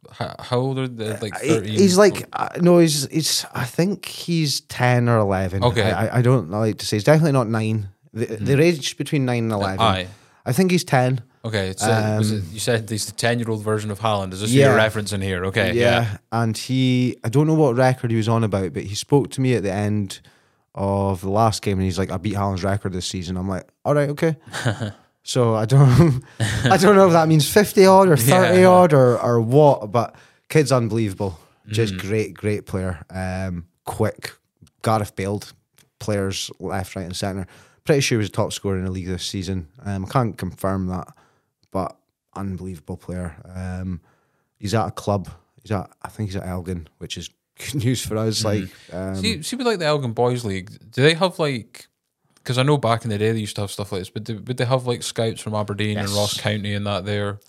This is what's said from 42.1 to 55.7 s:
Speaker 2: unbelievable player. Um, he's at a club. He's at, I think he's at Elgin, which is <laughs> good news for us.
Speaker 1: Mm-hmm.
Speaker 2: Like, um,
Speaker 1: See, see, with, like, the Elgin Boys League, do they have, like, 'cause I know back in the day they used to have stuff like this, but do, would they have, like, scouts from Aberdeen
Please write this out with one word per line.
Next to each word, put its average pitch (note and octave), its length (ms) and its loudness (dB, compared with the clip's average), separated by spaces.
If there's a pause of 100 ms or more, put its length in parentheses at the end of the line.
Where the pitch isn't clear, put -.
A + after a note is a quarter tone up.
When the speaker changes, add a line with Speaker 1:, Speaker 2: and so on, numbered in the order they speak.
Speaker 2:
unbelievable F#2 640 -10
player. F2+ 360 -10 (200)
Um, F#2 480 -8 (560)
he's G2+ 160 -4
at G#2 140 0
a - 20 -6
club. G2+ 400 -4 (320)
He's - 100 -8
at, F#2+ 160 -6 (140)
I - 60 -14
think G#2+ 200 -8
he's F2+ 80 -8
at F2+ 100 -8
Elgin, F2+ 400 -8 (120)
which - 180 -12
is F2 140 -14 (140)
<laughs> - 140 -20
good - 240 -6
news A#2+ 220 0
for G#2+ 140 -4
us. A2 240 -2
Speaker 1:
Mm-hmm. G#2 200 0 (300)
Speaker 2:
Like, - 20 -16
um, F#2+ 220 -8
Speaker 1:
See, E3+ 260 -4
see, A#3+ 140 -8
with, B3 100 -4
like, A3 120 -2
the E3 80 -4
Elgin C#3 260 -2
Boys B2 320 0
League, F#2+ 240 -6 (220)
do - 100 -4
they D#3 140 6
have, F3 240 -2
like, C3+ 500 -6 (540)
'cause B2 160 -4
I C3 40 2
know D3 140 4
back A2+ 280 0
in A#2 60 -4
the G2+ 60 -2
day G#2+ 160 0
they A2+ 80 -2
used G#2 160 -8
to G#2+ 60 -4
have G2 80 -6
stuff - 200 -10
like A2+ 120 -6
this, A2+ 80 -12
but G#2+ 140 -12
do, A2 220 -10
would B2 120 -8
they B2+ 80 -2
have, B2+ 200 0
like, A#2+ 160 -2
scouts A2+ 380 -4
from G#2+ 140 -8
Aberdeen G#2 420 -4